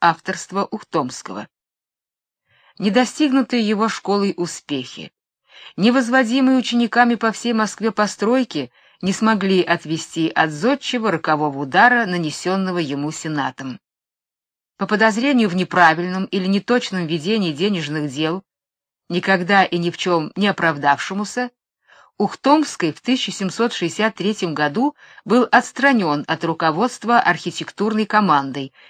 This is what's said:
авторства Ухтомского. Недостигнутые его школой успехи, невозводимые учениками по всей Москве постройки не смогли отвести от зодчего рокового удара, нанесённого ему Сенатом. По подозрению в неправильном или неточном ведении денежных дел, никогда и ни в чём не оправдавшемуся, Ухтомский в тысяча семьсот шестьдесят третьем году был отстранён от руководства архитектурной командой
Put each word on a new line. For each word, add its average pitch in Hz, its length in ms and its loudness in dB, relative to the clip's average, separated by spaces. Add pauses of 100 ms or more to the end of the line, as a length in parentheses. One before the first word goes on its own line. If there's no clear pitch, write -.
авторства 180 680 -2
Ухтомского. 123 760 -6 (1300)
Недостигнутые 247 840 2
его 214 220 0
школой 202 480 -2
успехи, - 800 -8 (640)
невозводимые 254 800 4
учениками 240 580 2
по 220 160 0
всей 233 220 -2
Москве 220 380 -2
постройки 208 800 0 (300)
не 190 120 0
смогли 196 480 2
отвести 160 680 -2
от 156 220 0
зодчего 220 600 -2
рокового 151 480 0
удара, 214 460 4
нанесённого 180 720 -2
ему 143 320 -4
Сенатом. 135 680 -6 (960)
По - 100 -6
подозрению 220 600 2
в 170 80 -4
неправильном 180 680 2
или 185 200 -4
неточном 196 640 0
ведении 170 460 -2
денежных 151 580 -2
дел, 160 320 -4 (680)
никогда 185 540 2
и 175 160 -2
ни 170 100 -2
в 165 80 -6
чём 170 380 -2
не 202 120 0
оправдавшемуся, 170 1000 -2 (720)
Ухтомский 262 720 2
в - 100 -10
тысяча 247 300 -2
семьсот 214 420 -2
шестьдесят 202 420 -2
третьем 180 380 -2
году 151 420 0 (300)
был 240 240 4
отстранён 240 800 2
от 160 160 -4
руководства 175 760 0
архитектурной 202 840 -2
командой 143 680 0 (160)